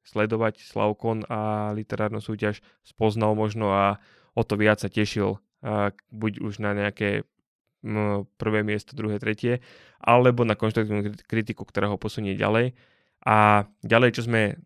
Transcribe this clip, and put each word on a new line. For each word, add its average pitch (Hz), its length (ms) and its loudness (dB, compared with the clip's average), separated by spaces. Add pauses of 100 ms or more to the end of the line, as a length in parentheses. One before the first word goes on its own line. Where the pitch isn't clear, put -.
sledovať 110 580 -2
Slavkon 110 640 -4
a 110 140 -6 (320)
literárnu 107 460 -4
súťaž, 104 420 -4 (220)
spoznal 107 520 0
možno 107 360 -2
a 98 320 2 (300)
o 117 100 -2
to 110 160 -2
viac 107 200 4
sa 101 120 -6
tešil, 104 480 -2 (220)
eh, 101 340 -2 (140)
buď 110 320 -6
už 104 200 -8
na 104 160 -2
nejaké, 104 540 -4 (540)
mm, 104 420 -4 (100)
prvé 107 280 -2
miesto, 104 300 -6
druhé, 107 240 -6
tretie, 120 440 -2 (360)
alebo 123 460 4
na 110 120 2
konštruktívnu 107 480 -2
kri-, 104 200 -8
kritiku, 110 400 -4
ktorá 101 240 -4
ho 101 100 -2
posunie 104 360 -6
ďalej. 110 400 2 (500)
A 104 420 6 (160)
ďalej, 117 300 4
čo 113 120 -6
sme 113 420 0